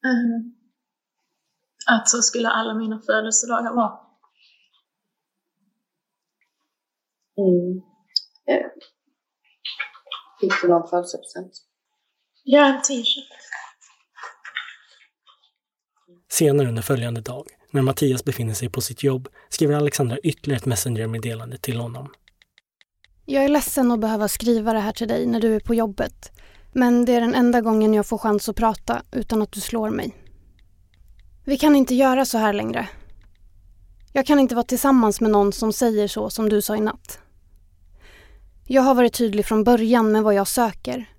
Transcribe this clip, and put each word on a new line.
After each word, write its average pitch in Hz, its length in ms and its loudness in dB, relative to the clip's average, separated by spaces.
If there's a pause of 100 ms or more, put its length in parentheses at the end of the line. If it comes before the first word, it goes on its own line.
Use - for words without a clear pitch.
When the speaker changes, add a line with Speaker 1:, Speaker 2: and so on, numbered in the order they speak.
Speaker 1:
eh, 240 360 0 (1500)
att 226 220 2
så 240 140 0
skulle 233 260 -2
alla 220 260 -2
mina 220 260 -6
födelsedagar 226 760 -2
vara. 226 260 -2 (3500)
Speaker 2:
Mm. 185 440 2 (640)
Eh, - 240 0 (1700)
fick 190 220 -2
du 175 60 2
någon 170 200 2
födelsedagspresent? 180 640 -8 (920)
Speaker 1:
Ja, 277 220 6
en 262 160 0
t-shirt. - 720 -6 (2750)
Speaker 3:
Senare 143 340 2
under 113 140 -4
följande 120 380 -4
dag, 123 260 -14 (240)
när 139 120 0
Mattias 131 420 0
befinner 117 300 -4
sig 120 140 -8
på - 120 -6
sitt - 220 -8
jobb, 131 260 -2 (200)
skriver 147 260 0
Alexandra 143 440 -2
ytterligare 143 400 -4
ett - 80 -6
messengermeddelande 113 920 -6
till 117 220 -6
honom. 123 320 -12 (1120)
Speaker 4:
Jag 277 200 0
är 285 40 2
ledsen 277 440 2
att 233 80 0
behöva 220 280 -2
skriva 226 440 0
det 220 60 0
här 214 140 -4
till 226 160 -6
dig 240 180 -2
när 233 140 0
du 220 140 2
är 214 60 0
på - 140 -2
jobbet, - 580 -4 (400)
men 240 320 4
det 247 80 2
är 240 80 4
den 233 140 0
enda 247 260 4
gången 220 340 2
jag 208 120 2
får 220 120 -4
chans 208 300 -2
att 214 80 -6
prata 226 460 -2 (100)
utan 226 300 -2
att 208 100 -6
du 202 80 -12
slår 220 300 -4
mig. 220 260 -6 (1300)
Vi 269 140 -2
kan 294 180 6
inte 254 180 4
göra 262 300 4
så 247 140 -2
här 220 140 2
längre. 214 360 -4 (1200)
Jag 269 140 0
kan 294 120 4
inte 254 160 2
vara 233 120 0
tillsammans 247 540 2
med 226 100 2
någon 202 220 4
som 220 200 -2
säger 214 360 0
så 214 220 -6
som 220 180 -2
du 208 140 2
sa 214 140 -4
i 214 40 -2
natt. - 380 -6 (1500)
Jag 262 160 4
har 262 120 6
varit 240 200 4
tydlig 208 320 0
från 220 180 2
början 226 480 4
med 214 100 4
vad 214 120 4
jag 196 140 0
söker. 247 680 -4